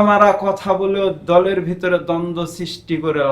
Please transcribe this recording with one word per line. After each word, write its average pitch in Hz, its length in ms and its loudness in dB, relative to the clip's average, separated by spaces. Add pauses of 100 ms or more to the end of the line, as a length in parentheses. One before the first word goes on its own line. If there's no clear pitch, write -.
মারা 208 240 4 (140)
কথা 196 260 -2 (100)
বলেও 196 260 0 (240)
দলের 180 280 4 (100)
ভিতরে 180 300 0 (100)
দ্বন্দ্ব 170 320 -4 (160)
সৃষ্টি - 380 -8 (100)
করে 147 280 -2